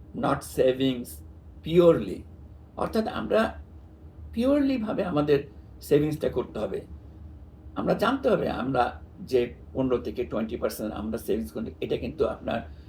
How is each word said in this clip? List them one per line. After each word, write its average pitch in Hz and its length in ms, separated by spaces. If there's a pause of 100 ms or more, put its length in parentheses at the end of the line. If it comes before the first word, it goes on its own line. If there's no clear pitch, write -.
(180)
not 135 420
savings 127 480 (580)
purely, 160 540 (580)
অর্থাৎ 220 300
আমরা - 480 (760)
পিওরলি 269 440
ভাবে 208 260
আমাদের 147 400 (380)
সেভিংসটা 147 480
করতে 117 300
হবে। 98 220 (960)
আমরা 202 180
জানতে 247 360
হবে 185 200
আমরা 123 520 (180)
যে 123 340 (200)
পনেরো 127 240
থেকে 123 260
টোয়েন্টি 113 340
পার্সেন্ট 107 360
আমরা 110 240
সেভিংস 113 340
করি, - 200 (100)
এটা 131 160
কিন্তু 117 300
আপনার - 340 (280)